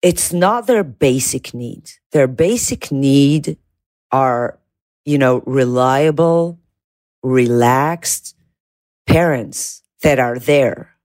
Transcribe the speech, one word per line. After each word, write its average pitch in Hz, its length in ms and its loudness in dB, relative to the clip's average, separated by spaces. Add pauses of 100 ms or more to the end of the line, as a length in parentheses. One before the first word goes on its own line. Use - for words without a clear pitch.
it's - 320 0
not 202 340 0
their 254 160 2
basic 131 680 -2
need. 120 380 -14 (220)
Their 143 140 2
basic 185 640 -4
need 143 680 0 (520)
are, 123 480 -2 (460)
you 147 140 0
know, 127 280 2
reliable, 143 1120 0 (640)
relaxed 127 1120 0 (720)
parents 156 760 -2 (200)
that 143 160 2
are 123 200 -2
there 135 560 0 (100)